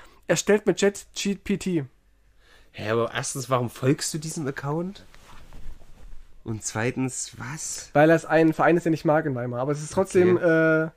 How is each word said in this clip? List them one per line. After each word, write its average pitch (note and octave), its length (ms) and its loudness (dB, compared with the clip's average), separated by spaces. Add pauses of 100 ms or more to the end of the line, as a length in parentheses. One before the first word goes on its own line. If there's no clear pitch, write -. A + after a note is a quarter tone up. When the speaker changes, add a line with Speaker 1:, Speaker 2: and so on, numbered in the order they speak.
(280)
Speaker 1:
erstellt G3+ 380 2
mit F3+ 120 2
Chat G3+ 360 0
G G3+ 220 -4
P - 220 -4
T. E3 280 -2 (840)
Speaker 2:
Hä, G#2 180 -8
aber A#2 240 0
erstens, B2+ 380 -6
warum B2 180 0
folgst - 460 0
du - 20 -4
diesem D#3+ 300 -6
Account? D#3 580 -6 (1400)
Und A2 180 -8
zweitens, B2+ 720 -4
was? A#2+ 560 -12
Speaker 1:
Weil D3+ 160 6
das E3 180 4
ein D#3+ 280 4
Verein D#3+ 240 4
ist, E3 80 -2
den E3 80 2
ich D3+ 100 -4
mag D#3+ 220 2
in C3+ 100 -2
Weimar. A#2+ 240 -6
Aber C#3 140 -2
es D3+ 100 -6
ist D3 80 -12
trotzdem, F3+ 460 4
Speaker 2:
Okay. D#3+ 480 4
Speaker 1:
äh, D#3+ 120 -8